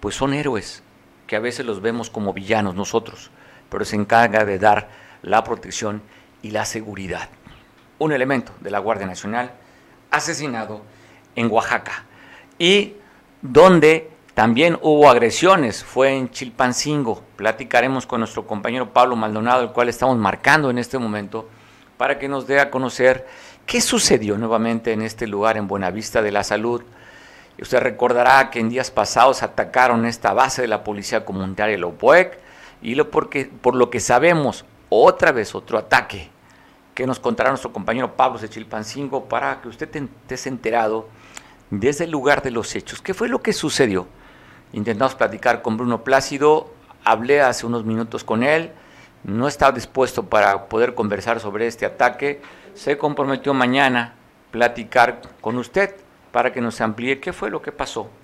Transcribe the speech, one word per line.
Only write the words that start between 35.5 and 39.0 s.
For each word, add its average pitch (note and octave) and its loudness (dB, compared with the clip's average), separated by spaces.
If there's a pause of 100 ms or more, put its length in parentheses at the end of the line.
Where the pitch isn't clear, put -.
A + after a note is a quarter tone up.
otro A2+ -4
ataque, G#2+ -2 (640)
que B2+ -4
nos B2+ -4
contará A#2 0
nuestro B2+ -4
compañero A#2 -6
Pablo B2+ 0
de A2 -10
Chilpancingo, B2 -8